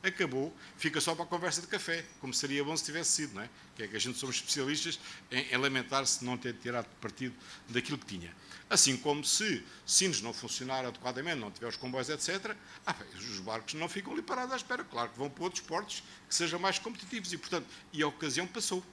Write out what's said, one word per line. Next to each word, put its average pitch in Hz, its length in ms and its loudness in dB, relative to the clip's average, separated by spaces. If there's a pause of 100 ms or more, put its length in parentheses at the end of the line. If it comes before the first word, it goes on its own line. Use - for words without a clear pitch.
Acabou, 160 520 2 (200)
fica 151 240 2
só 165 160 4
para 170 80 -4
a - 20 -4
conversa 175 340 0
de 170 60 -10
café, 170 400 -2 (140)
como 131 120 -4
seria 143 300 2
bom 156 140 0
se - 80 0
tivesse 151 260 0
sido, 139 240 2
não 98 80 -4
é? 120 80 -6 (240)
Que 113 80 -6
é 104 60 -4
que 107 80 -6
a - 20 0
gente 120 180 0
somos 131 200 -2
especialistas 147 640 0 (320)
em, 127 200 2
em 123 40 6
lamentar-se 135 640 4
de 123 60 -4
não 123 120 0
ter 123 160 -4
tirado 120 320 -2 (140)
partido 123 340 -4 (340)
daquilo 127 300 0
que - 80 -12
tinha. 87 260 -8 (380)
Assim 139 260 8
como 147 280 2
se 185 400 4 (200)
Sines 170 360 6
não 113 120 -4
funcionar 127 520 -2
adequadamente, 127 560 -2
não 104 100 -4
tiver 113 160 -8
os 113 100 -2
comboios, 127 320 -2
et 151 120 -2
cetera, 190 360 -2 (300)
ah, - 60 2
bem, 95 240 -6
os 101 240 -6
barcos 110 340 -4
não 160 140 -2
ficam 196 240 -4
ali 311 100 0
parados 254 300 -2
à 262 40 0
espera. 247 280 -2
Claro 117 260 0
que 117 80 -14
vão 139 100 -2
para 143 140 -6
outros 180 200 -2
portos 185 420 -4 (240)
que - 80 0
sejam 170 240 2
mais 190 180 4
competitivos 190 540 -6
e, 196 40 -2
portanto, 165 300 -2 (260)
e 147 80 -2
a 151 60 8
ocasião 151 400 0
passou. 185 460 -2